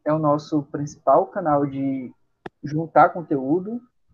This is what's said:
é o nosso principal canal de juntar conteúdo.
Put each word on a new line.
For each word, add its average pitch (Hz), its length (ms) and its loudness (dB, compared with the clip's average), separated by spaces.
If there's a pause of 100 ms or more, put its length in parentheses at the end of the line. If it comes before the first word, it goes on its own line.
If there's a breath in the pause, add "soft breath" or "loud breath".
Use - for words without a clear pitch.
é 151 80 2
o 156 60 0
nosso 151 440 0
principal 147 640 0
canal 147 380 0
de 135 480 -6 (500)
juntar 156 460 2
conteúdo. 180 720 -4 (320)